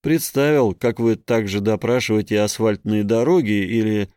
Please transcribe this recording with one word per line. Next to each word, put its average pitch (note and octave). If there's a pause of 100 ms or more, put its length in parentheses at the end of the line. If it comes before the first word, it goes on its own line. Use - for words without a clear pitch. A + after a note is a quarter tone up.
Представил, C#3+
как A#2+
вы A#2
также G#2
допрашиваете G#2+
асфальтные G#2+
дороги A2+
или G#2+